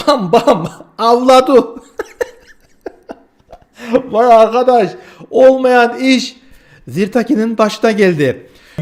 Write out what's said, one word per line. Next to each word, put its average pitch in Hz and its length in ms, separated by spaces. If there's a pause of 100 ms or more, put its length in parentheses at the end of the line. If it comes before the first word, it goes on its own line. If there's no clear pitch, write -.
bam 220 260
bam 208 360 (300)
avladı. 254 680 (2250)
<laughs> 262 180
Vay 233 240
arkadaş, 226 560 (400)
olmayan 254 680
iş 262 420 (480)
Zirtaki'nin 214 680
başına 220 320
geldi. 175 560 (360)